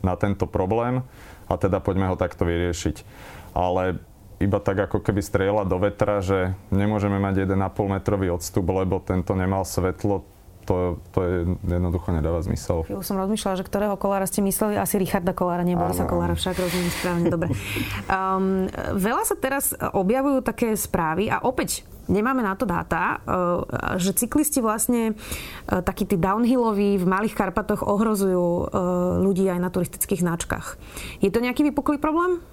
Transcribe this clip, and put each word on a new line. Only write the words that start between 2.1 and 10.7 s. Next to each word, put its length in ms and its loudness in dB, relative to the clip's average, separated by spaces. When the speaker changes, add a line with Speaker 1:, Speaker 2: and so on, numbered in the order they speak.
Speaker 1:
ho 80 0
takto 240 -2
vyriešiť. 640 0
Ale 480 0
iba 160 2
tak 320 0
ako 80 0
keby 240 0
strieľa 400 2
do 160 0
vetra, 400 2
že 320 0
nemôžeme 480 2
mať 300 2
jeden 160 2
a 80 -2
pol 160 -2
metrový 460 0
odstup, 340 -2
lebo 320 0
tento 340 -2
nemal 300 2
svetlo, 640 0
to, 320 2